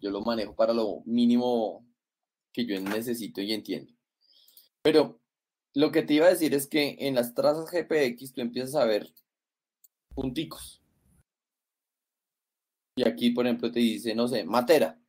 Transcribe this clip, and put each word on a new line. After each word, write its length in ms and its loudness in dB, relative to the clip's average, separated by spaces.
Yo 100 -6
lo 100 -6
manejo 340 -4
para 200 2
lo 320 -2
mínimo 800 0
que 140 -4
yo 140 -4
necesito 600 -6
y 140 -4
entiendo. 380 -10
Pero 380 4
lo 180 2
que 100 2
te 120 0
iba 120 6
a 40 10
decir 220 0
es 140 0
que 320 -2
en 160 -2
las 200 0
trazas 360 0
G 160 -4
P 200 0
X 280 -8
tú 80 -8
empiezas 320 -6
a 100 2
ver 300 -2
punticos. 680 -8
Y 120 2
aquí, 220 2
por 160 0
ejemplo, 240 -2
te 80 -2
dice, 360 0
no 140 0
sé, 160 -2
Matera. 640 2